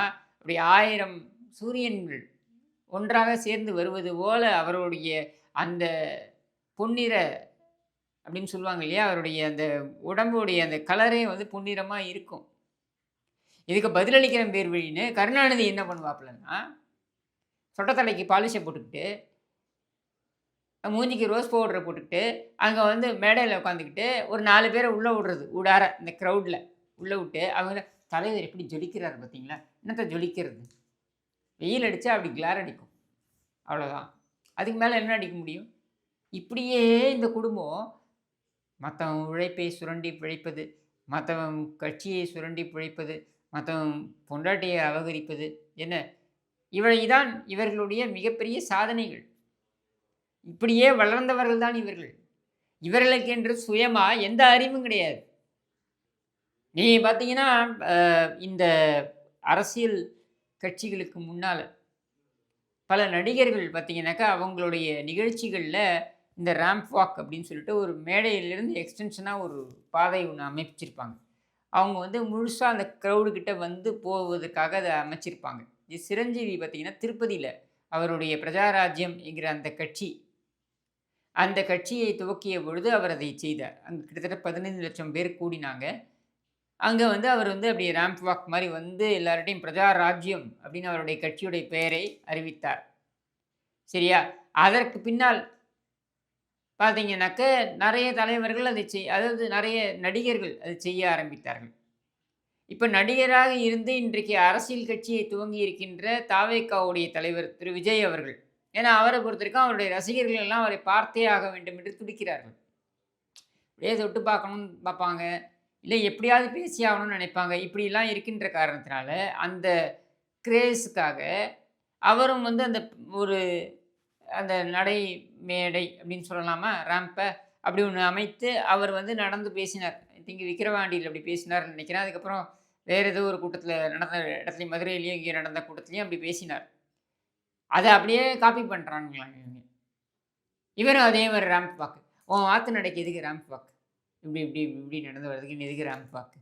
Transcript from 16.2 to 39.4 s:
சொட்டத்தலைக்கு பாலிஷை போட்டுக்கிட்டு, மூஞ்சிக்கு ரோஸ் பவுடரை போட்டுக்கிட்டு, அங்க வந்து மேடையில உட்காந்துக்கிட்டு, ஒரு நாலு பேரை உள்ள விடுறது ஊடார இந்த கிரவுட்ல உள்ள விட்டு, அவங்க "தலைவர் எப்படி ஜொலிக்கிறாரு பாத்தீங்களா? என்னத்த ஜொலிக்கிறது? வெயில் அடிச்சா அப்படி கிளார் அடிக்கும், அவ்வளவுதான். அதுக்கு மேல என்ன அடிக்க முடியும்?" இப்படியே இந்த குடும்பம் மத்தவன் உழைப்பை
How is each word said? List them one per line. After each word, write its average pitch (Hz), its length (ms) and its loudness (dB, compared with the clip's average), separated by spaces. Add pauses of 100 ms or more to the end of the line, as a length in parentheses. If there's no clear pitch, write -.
சொட்டத்தலைக்கு 220 480 2
பாலிஷை 208 340 2
போட்டுக்கிட்டு, 156 440 -10 (1800)
மூஞ்சிக்கு 226 380 0
ரோஸ் 233 280 0
பவுடரை 214 260 2
போட்டுக்கிட்டு, 170 600 -4 (140)
அங்க 220 280 4
வந்து 226 280 2
மேடையில 214 460 4
உட்காந்துக்கிட்டு, 185 680 -4
ஒரு 208 160 -2
நாலு 214 280 8
பேரை 240 200 4
உள்ள 220 200 2
விடுறது 185 340 0 (100)
ஊடார 190 280 8 (160)
இந்த 170 200 -12
கிரவுட்ல 180 520 -2 (240)
உள்ள 190 240 -6
விட்டு, 170 340 -4
அவங்க 196 360 -4 (200)
"தலைவர் 190 340 -2
எப்படி 165 220 -12
ஜொலிக்கிறாரு 160 540 -8
பாத்தீங்களா? 127 460 -16 (220)
என்னத்த 226 200 -4
ஜொலிக்கிறது? 165 560 -6 (920)
வெயில் 220 260 -2
அடிச்சா 214 260 -2
அப்படி 170 340 -2
கிளார் 175 140 0
அடிக்கும், - 340 -12 (720)
அவ்வளவுதான். 143 460 -8 (460)
அதுக்கு 226 260 -6
மேல 240 160 2
என்ன 220 160 -2
அடிக்க 185 240 -4
முடியும்?" 165 380 -14 (560)
இப்படியே 240 800 2
இந்த 233 160 0
குடும்பம் 220 720 -6 (800)
மத்தவன் 156 440 -4
உழைப்பை 175 440 -4